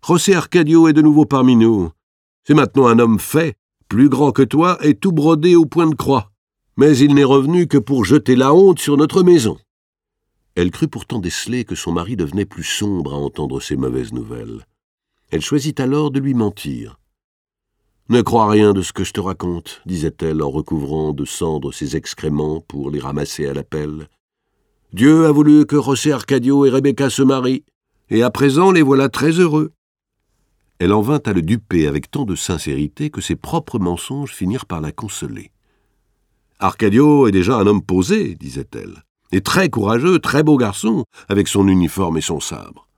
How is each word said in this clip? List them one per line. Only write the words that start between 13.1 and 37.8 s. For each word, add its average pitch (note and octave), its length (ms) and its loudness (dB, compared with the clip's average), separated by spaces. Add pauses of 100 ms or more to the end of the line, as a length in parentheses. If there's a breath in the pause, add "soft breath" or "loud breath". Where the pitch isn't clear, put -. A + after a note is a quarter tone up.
à C#2+ 40 -8
entendre C#2 440 -8
ces - 160 -8
mauvaises B1+ 340 -6
nouvelles. A1+ 560 -14 (640)
Elle D#2+ 120 -6
choisit C#3+ 380 -4
alors C#3+ 320 -2
de C3+ 80 -4
lui C3+ 160 -4
mentir. « C#2 640 -6 (1120)
Ne A#2+ 120 4
crois A2 280 0
rien G#2+ 240 4
de F#2+ 100 -2
ce - 100 -12
que G2 100 -6
je - 100 -10
te - 60 -6
raconte, » F2+ 680 -8
disait-elle D#2+ 560 -4
en C#2 80 -4
recouvrant D2+ 600 -4
de C#2+ 140 -6
cendres D2 480 -6
ses D2 220 -10
excréments D2+ 680 -6
pour C#2+ 300 -10
les D2 80 -8
ramasser C#2+ 480 -8
à C#2 60 -8
la C#2 100 -8
pelle. « D2+ 460 -10 (840)
Dieu D#3 320 4
a D#3 60 4
voulu D3 340 6
que D3 160 0
José C#3 300 -2
Arcadio C3+ 540 0
et C3 40 4
Rebecca C3+ 400 0
se C3+ 140 -2
marient, C3 400 0 (480)
et A2+ 100 2
à B2 80 2
présent C#3+ 420 2
les E3+ 120 4
voilà C3+ 260 2
très D3+ 220 -2
heureux. » D#3 400 0 (1080)
Elle F2+ 160 0
en G#2+ 80 2
vint C#3+ 240 0
à G#2+ 80 -2
le F2+ 80 0
duper E2+ 460 -2
avec C#2+ 240 -6
tant C#3 140 -6
de F#2+ 100 -6
sincérité D2+ 760 -6
que G2 120 -12
ses - 140 -6
propres - 440 -8
mensonges G2+ 540 -8
finirent G2+ 340 -8
par E2 140 -10
la D2+ 100 -8
consoler. « C#2+ 600 -14 (1080)
Arcadio A#2+ 640 2
est G#2+ 60 2
déjà F#2+ 260 0
un G2 80 0
homme G2+ 160 2